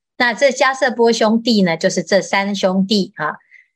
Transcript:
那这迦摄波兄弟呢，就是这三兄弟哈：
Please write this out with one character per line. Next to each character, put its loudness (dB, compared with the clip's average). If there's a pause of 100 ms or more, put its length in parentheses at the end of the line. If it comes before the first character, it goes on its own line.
(180)
那 0
这 2
迦 0
摄 0
波 2
兄 0
弟 2
呢， 2
就 -2
是 -4
这 0
三 -4
兄 0
弟 -2
哈： -6 (380)